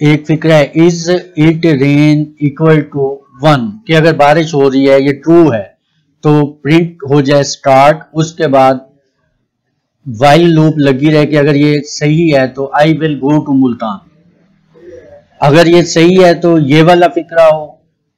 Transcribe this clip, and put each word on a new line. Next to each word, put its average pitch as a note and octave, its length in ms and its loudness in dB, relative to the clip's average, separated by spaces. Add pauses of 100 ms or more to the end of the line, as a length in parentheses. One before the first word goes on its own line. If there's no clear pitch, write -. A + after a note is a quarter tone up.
एक D3+ 240 0
फिक्र D#3 260 -2
है, D3 220 0
is E3 360 0 (300)
it E3 260 0
rain D3 600 0 (240)
equal D#3+ 280 0
to C#3 380 -4 (300)
one, C3 260 0 (160)
कि D#3+ 60 -2
अगर D#3+ 220 0
बारिश D3+ 380 0
हो C#3 160 2
रही C3+ 160 0
है, C3+ 200 2
ये C#3+ 80 0
ट्रू D#3+ 360 2
है, G#2+ 280 -6 (460)
तो D3+ 220 2
print E3 520 -4 (120)
हो C#3+ 120 2
जाए C#3+ 220 0
start, C#3 540 0 (160)
उसके D#3+ 340 -6
बाद C3 420 0 (1200)
while C#3+ 380 2
loop D#3 300 2
लगी C#3 320 0
रहे D3+ 160 2
कि D3 100 -4
अगर C#3+ 200 0
ये D3 300 0
सही D#3 440 -2
है C3+ 180 0
तो C3+ 320 -10
"I D3+ 60 2
will D#3 400 -2
go C#3+ 80 0
to D3 160 -2
मुल्तान", A#2 500 -2 (1400)
अगर D3+ 260 2
ये E3+ 160 4
सही E3+ 320 0
है F3+ 240 4
तो E3 200 0
ये D3 220 2
वाला F3 260 2
फिक्रा E3 380 -2
हो D#3 360 -2 (360)